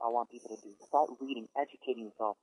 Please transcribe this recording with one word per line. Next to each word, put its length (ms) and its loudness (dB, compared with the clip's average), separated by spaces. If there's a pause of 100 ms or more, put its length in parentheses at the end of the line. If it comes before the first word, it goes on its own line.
I, 40 0
I 40 2
want 220 0
people 240 -10
to 80 -12
do. 100 -16 (140)
Start 220 6 (100)
reading, 360 -6
educating 500 -2
yourself 380 -2